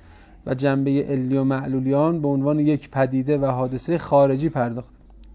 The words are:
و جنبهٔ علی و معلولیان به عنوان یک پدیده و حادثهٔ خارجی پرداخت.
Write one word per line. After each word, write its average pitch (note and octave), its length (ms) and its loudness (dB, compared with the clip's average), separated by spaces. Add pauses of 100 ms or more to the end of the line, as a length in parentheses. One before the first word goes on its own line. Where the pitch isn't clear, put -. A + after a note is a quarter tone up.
(460)
و C#3 80 -2
جنبهٔ C#3 480 0
علی C3 340 -2
و C3+ 80 0
معلولیان C3+ 760 0
به C#3+ 80 0
عنوان C#3+ 320 0
یک D3 300 0
پدیده C3+ 480 0
و C#3 80 0
حادثهٔ C3 520 -2
خارجی C#3 500 2
پرداخت. B2 420 -4 (440)